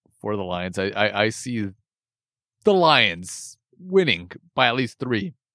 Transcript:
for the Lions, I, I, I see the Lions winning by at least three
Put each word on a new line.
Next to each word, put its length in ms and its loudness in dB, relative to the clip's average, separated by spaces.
for 160 -4
the 80 -6
Lions, 340 -6
I, 100 -2
I, 360 0
I 60 0
see 380 -8
the 100 4
Lions 840 2
winning 520 0
by 140 4
at 80 0
least 220 -4
three 360 -4